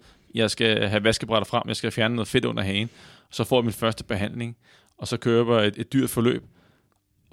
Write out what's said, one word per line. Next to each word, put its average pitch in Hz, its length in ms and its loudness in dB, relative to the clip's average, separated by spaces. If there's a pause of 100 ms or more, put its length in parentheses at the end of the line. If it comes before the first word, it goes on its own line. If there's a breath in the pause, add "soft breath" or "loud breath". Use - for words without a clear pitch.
(340 soft breath)
jeg 113 180 0
skal 110 360 2
have 101 160 0
vaskebrætter 110 420 2
frem, 120 220 -2
jeg 110 80 -4
skal 110 160 -4
fjerne 117 240 0
noget 110 120 -4
fedt 123 180 2
under 113 180 -2
hagen, 101 260 -2 (420 soft breath)
så - 120 -4
får 127 140 2
jeg 120 60 4
min 110 100 -2
første - 300 -2
behandling, 117 540 -6 (400 soft breath)
og - 100 -10
så 120 100 -4
kører 117 420 4
jeg 104 80 4
et, 101 100 0
et 110 160 -8
dyrt 131 160 2
forløb. 120 340 0 (880)